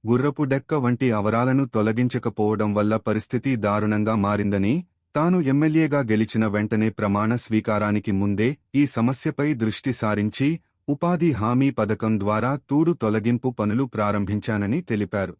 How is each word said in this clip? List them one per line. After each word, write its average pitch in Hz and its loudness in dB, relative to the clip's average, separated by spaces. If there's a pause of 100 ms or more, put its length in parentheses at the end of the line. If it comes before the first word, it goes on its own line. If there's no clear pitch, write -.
(120)
గుర్రపు 139 2
డెక్క 139 -2 (120)
వంటి 120 2 (100)
అవరాలను 123 2 (100)
తొలగించకపోవడం 107 0
వల్ల 107 2 (140)
పరిస్థితి 117 -2 (140)
దారుణంగా 107 0
మారిందని, 101 0 (460)
తాను 180 2 (140)
ఎమ్మెల్యేగా 151 2 (120)
గెలిచిన 110 0 (120)
వెంటనే 107 0 (120)
ప్రమాణ 104 0 (140)
స్వీకారానికి 104 0 (100)
ముందే 104 0 (320)
ఈ 143 6 (120)
సమస్యపై 139 0 (160)
దృష్టి 113 -2
సారించి, 107 0 (440)
ఉపాధి 170 0 (120)
హామీ 123 2 (100)
పథకం 110 0
ద్వారా 107 0 (200)
తూడు 160 2 (100)
తొలగింపు 113 0 (100)
పనులు 107 0 (120)
ప్రారంభించానని 104 -2 (100)
తెలిపారు. 101 -2